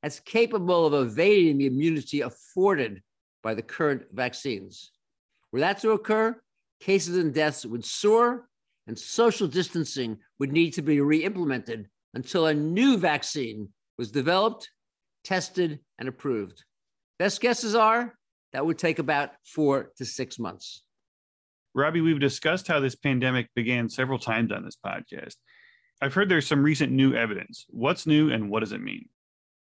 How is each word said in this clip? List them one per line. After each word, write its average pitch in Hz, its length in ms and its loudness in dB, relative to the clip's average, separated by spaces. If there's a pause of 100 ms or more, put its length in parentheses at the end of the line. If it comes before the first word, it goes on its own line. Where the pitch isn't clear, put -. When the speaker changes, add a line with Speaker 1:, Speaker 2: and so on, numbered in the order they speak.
Speaker 1:
that's - 180 -8
capable 185 640 2
of 147 80 2
evading 151 640 4
the 139 80 2
immunity 143 560 0
afforded 127 800 -2 (420)
by 110 100 -2
the 110 80 -4
current 143 420 -2 (100)
vaccines. 117 800 -8 (600)
Were 120 80 -4
that 190 220 0
to 220 100 2
occur, 220 480 0 (400)
cases 185 380 0
and 160 160 0
deaths 151 320 -2
would 117 180 -8
soar, 240 640 2 (400)
and 110 100 -10
social 226 500 2
distancing 139 720 -4 (220)
would 135 120 -2
need 165 220 2
to 175 80 -4
be 143 200 2
re-implemented 147 840 -2 (260)
until 160 340 0
a 156 60 4
new 185 440 2
vaccine 135 720 -4 (280)
was 113 140 -8
developed, 180 580 0 (540)
tested, 175 560 -4 (180)
and 127 100 -10
approved. 120 560 -8 (540)
Best 196 240 -2
guesses 233 320 0
are 233 420 2 (380)
that 139 120 -4
would 165 120 -2
take - 220 -2
about 143 320 -2 (120)
four 139 540 0
to 131 80 -10
six - 320 -8
months. 101 460 -12 (920)
Speaker 2:
Robbie, 160 280 0
we've 160 180 2
discussed 156 480 0
how 156 120 2
this 135 160 0
pandemic 127 600 0
began 120 340 -2
several 131 300 -2
times 113 320 -2
on 101 120 -8
this - 220 -16
podcast. - 500 -12 (640)
I've 135 120 -2
heard 196 160 2
there's 160 180 2
some 143 160 4
recent 147 280 2
new 131 240 4
evidence. 104 540 -6
What's 143 360 -2
new 151 260 4
and 107 180 -2
what 107 120 0
does 104 100 -4
it - 100 -8
mean? - 280 -12 (680)